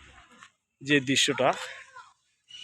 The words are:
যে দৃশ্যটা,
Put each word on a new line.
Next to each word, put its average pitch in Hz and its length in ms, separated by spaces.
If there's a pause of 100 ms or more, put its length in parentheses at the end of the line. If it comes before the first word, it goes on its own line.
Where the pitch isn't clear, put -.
(840)
যে 139 140 (120)
দৃশ্যটা, 131 400 (1160)